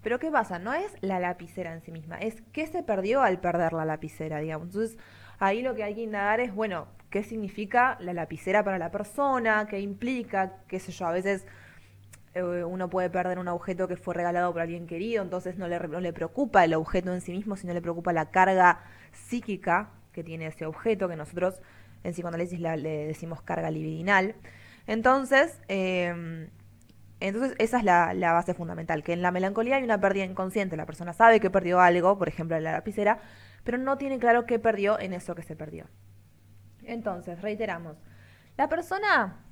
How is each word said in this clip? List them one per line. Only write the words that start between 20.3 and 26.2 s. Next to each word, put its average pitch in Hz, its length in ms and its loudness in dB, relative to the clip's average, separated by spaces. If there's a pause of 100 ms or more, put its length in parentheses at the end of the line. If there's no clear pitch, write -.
ese 160 180 -10
objeto, 190 440 -2
que 170 80 -8
nosotros 175 440 -4 (420)
en 175 100 -6
psicoanálisis 170 460 -6
la, 160 180 -2
le 151 280 -4
decimos 160 360 -8
carga 165 280 -4
libidinal. 165 680 2 (520)
Entonces, 262 800 4
em, 175 840 -2 (680)